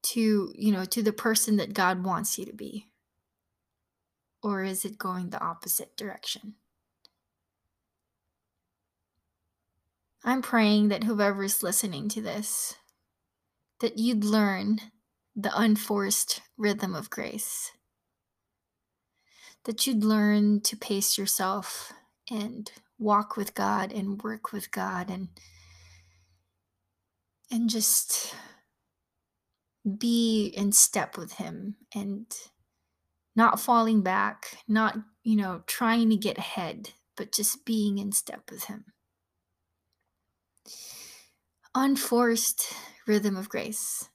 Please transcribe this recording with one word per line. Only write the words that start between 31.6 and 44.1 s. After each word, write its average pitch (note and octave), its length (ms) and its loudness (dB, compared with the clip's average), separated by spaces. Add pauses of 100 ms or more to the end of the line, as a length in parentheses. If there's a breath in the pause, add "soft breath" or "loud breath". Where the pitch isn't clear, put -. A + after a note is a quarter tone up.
and G3+ 320 -8 (1080)
not A3 260 6
falling A3+ 420 4
back, G3 540 -2 (100)
not, A3 300 2 (260)
you A3 140 4
know, F#3 300 0
trying A#3 420 2
to A3 80 6
get G3+ 220 -2
ahead, F3+ 520 -8 (260)
but G#3 160 -10
just - 340 -2
being G#3 320 0
in G3+ 140 -4
step - 380 -4
with - 140 -12
him. G#3 220 -14 (3000 loud breath)
Unforced A#3+ 960 2 (340 loud breath)
rhythm G#3 300 2
of F#3+ 140 -8
grace. - 640 -6